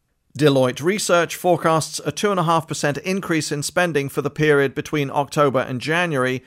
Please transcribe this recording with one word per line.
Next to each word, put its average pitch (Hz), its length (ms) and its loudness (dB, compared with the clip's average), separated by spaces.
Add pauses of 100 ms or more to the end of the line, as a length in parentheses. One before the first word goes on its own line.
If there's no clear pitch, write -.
(380)
Deloitte 131 420 4
Research 175 540 0
forecasts 165 720 0
a 147 80 -2
two - 180 -2
and 196 80 0
a 170 60 0
half 165 240 0
percent 143 300 -2
increase 180 520 -2
in 147 140 -4
spending 151 440 0
for 143 140 -4
the 143 80 -2
period 143 460 2
between 139 340 -4
October 139 480 0
and 127 220 -4
January, 135 680 -2